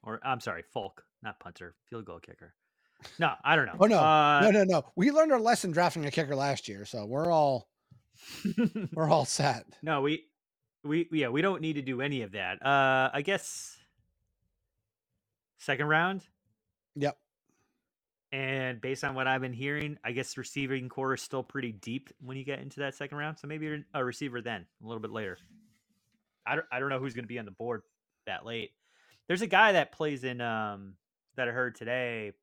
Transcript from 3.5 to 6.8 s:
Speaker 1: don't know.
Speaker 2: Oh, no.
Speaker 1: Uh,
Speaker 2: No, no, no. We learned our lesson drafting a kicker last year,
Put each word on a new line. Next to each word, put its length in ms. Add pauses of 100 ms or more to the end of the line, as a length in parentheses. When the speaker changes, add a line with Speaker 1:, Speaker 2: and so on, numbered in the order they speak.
Speaker 1:
don't 120
know. 120
Speaker 2:
Oh, 80
no. 120
Speaker 1:
Uh, 460
Speaker 2:
No, 60
no, 140
no. 200 (120)
We 140
learned 200
our 100
lesson 320
drafting 340
a 40
kicker 240
last 340
year, 180